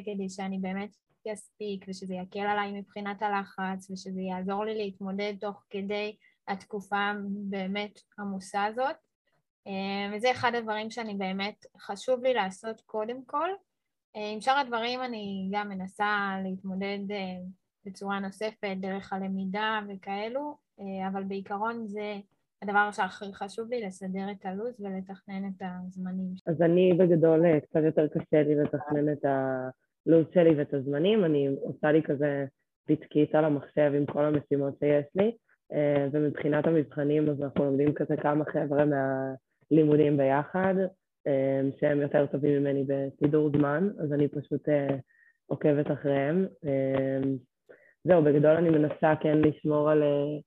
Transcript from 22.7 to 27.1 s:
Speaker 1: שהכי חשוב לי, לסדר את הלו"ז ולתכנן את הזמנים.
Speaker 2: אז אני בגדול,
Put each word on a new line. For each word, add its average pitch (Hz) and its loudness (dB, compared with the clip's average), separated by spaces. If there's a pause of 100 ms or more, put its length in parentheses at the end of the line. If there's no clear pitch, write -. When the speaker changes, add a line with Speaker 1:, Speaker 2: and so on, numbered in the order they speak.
Speaker 1:
שהכי 196 -4 (100)
חשוב 214 -8
לי, 247 -4
לסדר 190 -6
את 196 -12
הלו"ז 208 -8
ולתכנן 196 -8
את 190 -10
הזמנים. 185 -8 (120)
Speaker 2:
אז 165 2
אני 180 6
בגדול, 165 6